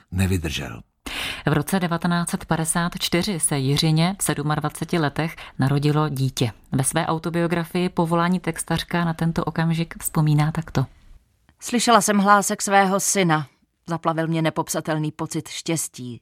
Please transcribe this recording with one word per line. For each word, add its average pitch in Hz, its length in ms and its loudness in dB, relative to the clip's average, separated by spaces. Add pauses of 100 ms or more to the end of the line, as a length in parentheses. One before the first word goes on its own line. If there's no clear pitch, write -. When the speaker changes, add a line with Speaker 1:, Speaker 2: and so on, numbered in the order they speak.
(120)
Speaker 1:
nevydržel. 85 680 -2 (640)
Speaker 2:
V 147 80 2
roce 180 260 0
devatenáct 170 500 0
set - 160 -4
padesát 170 540 0
čtyři 175 400 -2
se - 180 0
Jiřině 156 640 2
v - 40 -6
sedmadvaceti 151 760 -2
letech 151 360 -2 (240)
narodilo 147 500 2
dítě. 131 420 -2 (200)
Ve 143 120 0
své 165 220 0
autobiografii 170 840 0
Povolání 170 500 2
textařka 170 640 -2
na 165 80 0
tento 165 320 -2
okamžik 165 560 -2
vzpomíná 151 500 2
takto. 151 340 -2 (720)
Speaker 3:
Slyšela 233 420 4
jsem 208 160 2
hlásek 202 440 4
svého 196 380 4
syna. 160 480 2 (400)
Zaplavil 165 400 0
mě 165 140 2
nepopsatelný 156 720 -2
pocit 160 360 -6
štěstí, 127 760 -6